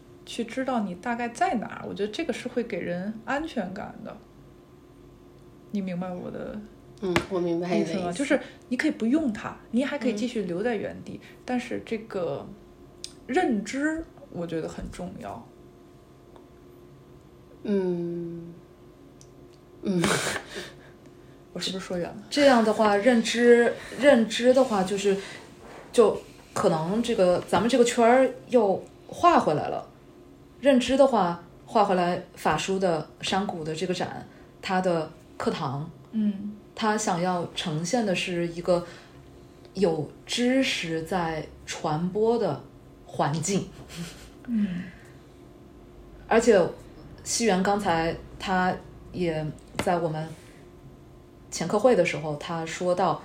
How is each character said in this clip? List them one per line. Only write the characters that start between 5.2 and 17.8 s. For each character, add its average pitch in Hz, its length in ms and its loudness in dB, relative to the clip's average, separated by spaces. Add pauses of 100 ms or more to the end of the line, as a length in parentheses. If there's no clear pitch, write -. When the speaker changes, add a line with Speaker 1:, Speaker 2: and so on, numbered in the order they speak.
Speaker 1:
你 202 100 -4
明 185 200 -6
白 180 120 -6
我 180 180 -10
的 - 280 -10 (440)
Speaker 2:
嗯， 180 120 0 (140)
我 190 100 -2
明 170 220 0
白 175 80 -4
你 180 60 0
的 202 60 2
意 - 40 0
思。 160 80 -4
Speaker 1:
意 - 40 -2
思 185 80 -4
吗？ 175 80 -2
就 262 120 -4
是 - 160 4 (280)
你 247 80 -2
可 302 120 0
以 - 20 4
不 226 160 -2
用 277 260 2
它， - 240 -10 (140)
你 247 140 2
还 285 140 -4
可 269 100 -2
以 220 60 2
继 214 120 -2
续 226 160 -4
留 175 200 -4
在 233 120 0
原 92 300 -6
地， - 180 -14
Speaker 2:
嗯。 - 60 -20 (160)
Speaker 1:
但 247 140 -2
是 202 280 -6
这 226 120 -4
个 156 480 -6 (800)
认 262 380 0
知 311 400 -4 (260)
我 175 160 -8
觉 165 140 -6
得 165 80 -6
很 - 220 -12
重 180 200 -12 (100)
要。 98 260 -14 (2250)
Speaker 2:
嗯， 170 920 -4 (1300)